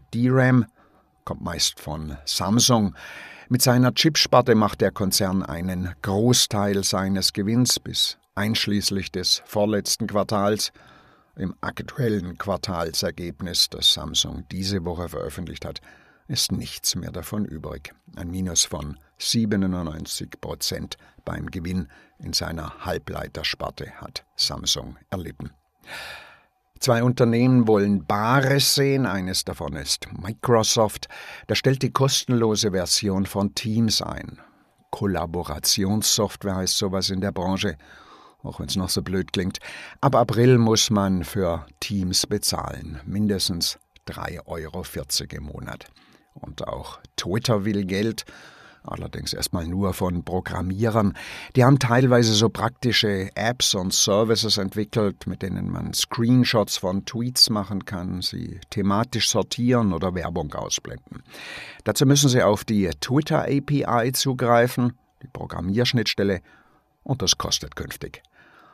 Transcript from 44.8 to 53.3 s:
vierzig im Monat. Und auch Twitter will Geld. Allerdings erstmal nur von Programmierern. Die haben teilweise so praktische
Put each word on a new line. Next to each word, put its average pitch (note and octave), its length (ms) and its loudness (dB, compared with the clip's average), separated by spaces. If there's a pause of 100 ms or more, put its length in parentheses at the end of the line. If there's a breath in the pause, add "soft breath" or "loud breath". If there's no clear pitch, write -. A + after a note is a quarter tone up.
vierzig - 480 -6
im D2 140 -10
Monat. - 400 -12 (480 soft breath)
Und - 340 -12
auch - 320 -10 (160)
Twitter G2+ 480 0
will G2+ 220 -2
Geld. G#2 400 -2 (600 loud breath)
Allerdings - 460 -10
erstmal - 340 -4
nur F#2 280 -2
von F2 320 -2
Programmierern. F#2 880 0 (420 loud breath)
Die B2+ 80 8
haben C3+ 160 8
teilweise A#2+ 540 6
so G#2+ 160 6
praktische G#2 840 0